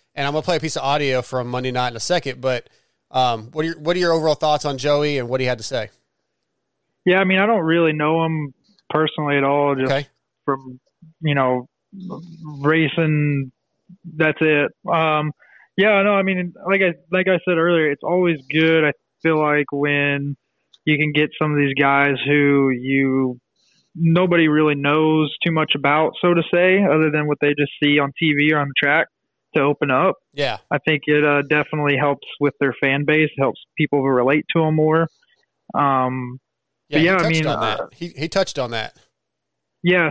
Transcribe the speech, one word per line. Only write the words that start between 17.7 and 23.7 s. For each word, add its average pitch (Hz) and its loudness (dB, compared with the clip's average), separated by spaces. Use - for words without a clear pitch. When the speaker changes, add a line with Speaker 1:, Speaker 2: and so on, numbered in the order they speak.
Speaker 2:
it's 143 -8
always 175 0
good, 160 2
I 147 2
feel 160 2
like, 147 2
when 143 -2
you 151 2
can 151 -2
get 151 0
some 151 0
of 147 0
these 139 0
guys 139 2
who 143 2
you, 131 0